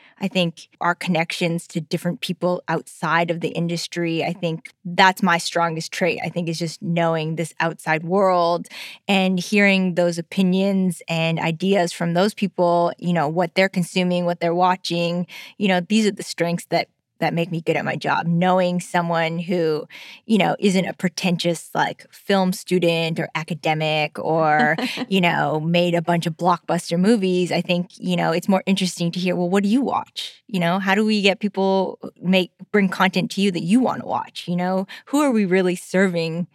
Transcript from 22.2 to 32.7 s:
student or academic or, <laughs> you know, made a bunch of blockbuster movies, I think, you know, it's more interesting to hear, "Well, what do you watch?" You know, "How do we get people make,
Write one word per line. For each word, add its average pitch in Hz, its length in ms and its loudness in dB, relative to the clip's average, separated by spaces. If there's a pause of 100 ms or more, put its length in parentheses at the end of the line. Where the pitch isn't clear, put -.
student 165 640 0
or 165 160 -4
academic 156 840 -2
or, 151 580 2 (160)
<laughs> - 160 -8
you 190 140 2
know, 151 360 2
made 170 360 2
a 170 80 2
bunch 170 240 0
of 165 100 -4
blockbuster 175 640 0
movies, 185 500 2
I 165 120 0
think, 175 340 -2
you 180 200 -2
know, 165 160 0
it's 175 180 -2
more 190 160 2
interesting 180 460 -2
to 185 60 -8
hear, 180 160 -2
"Well, 175 140 -2
what 196 140 2
do 196 80 0
you 247 100 2
watch?" - 640 -6
You 185 140 -4
know, 170 180 2
"How 190 160 2
do 214 120 4
we 214 160 2
get 190 180 2
people 190 580 0 (220)
make, 185 300 2 (200)